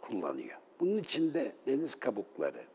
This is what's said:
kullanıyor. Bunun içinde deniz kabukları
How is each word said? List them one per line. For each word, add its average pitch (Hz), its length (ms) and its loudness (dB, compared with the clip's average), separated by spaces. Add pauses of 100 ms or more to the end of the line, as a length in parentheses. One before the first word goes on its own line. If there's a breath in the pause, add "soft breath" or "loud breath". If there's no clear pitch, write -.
kullanıyor. 76 560 -4 (220)
Bunun 190 180 4
içinde 160 540 0 (160)
deniz 143 280 2
kabukları - 680 -2 (120)